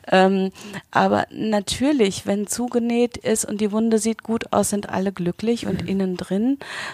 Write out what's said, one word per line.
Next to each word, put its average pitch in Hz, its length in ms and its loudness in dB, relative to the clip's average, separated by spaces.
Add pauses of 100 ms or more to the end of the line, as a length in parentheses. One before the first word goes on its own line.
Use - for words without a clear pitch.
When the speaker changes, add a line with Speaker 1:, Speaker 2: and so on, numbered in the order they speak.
(120)
Speaker 1:
Ähm, 190 400 4 (400)
aber 196 400 2
natürlich, 220 920 0
wenn 202 200 0
zugenäht 240 720 0
ist - 280 -2
und 202 160 -6
die 208 120 0
Wunde 220 260 2
sieht 220 240 -2
gut - 300 -4
aus, 202 180 2
sind 202 200 -4
alle 190 200 0
glücklich 190 560 -4
und 175 160 -2
Speaker 2:
Mhm. 170 60 -6
Speaker 1:
innen 190 280 0
drin 220 420 0 (360)